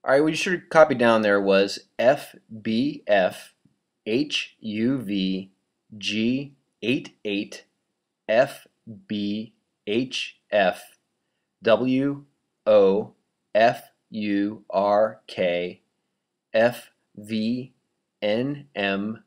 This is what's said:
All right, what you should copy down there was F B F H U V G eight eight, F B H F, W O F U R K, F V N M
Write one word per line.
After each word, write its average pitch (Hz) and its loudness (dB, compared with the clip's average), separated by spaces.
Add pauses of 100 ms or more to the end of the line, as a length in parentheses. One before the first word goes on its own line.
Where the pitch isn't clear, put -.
(100)
All 135 6
right, 147 4
what 156 0
you 156 -4
should 175 -4
copy 156 6
down 113 4
there 101 4
was 98 2 (100)
F 131 2 (280)
B 120 -2
F 98 0 (500)
H 135 -4
U 113 -4
V 95 -4 (440)
G 113 -4 (260)
eight 123 -4 (100)
eight, 101 -8 (640)
F 123 0 (400)
B 104 -8 (320)
H 127 -6 (100)
F, 95 -2 (680)
W 131 0 (420)
O 104 4 (420)
F 117 2 (180)
U 104 -4
R 101 0
K, 90 -4 (720)
F 117 -2 (260)
V 113 -6 (480)
N 127 -4
M 101 -6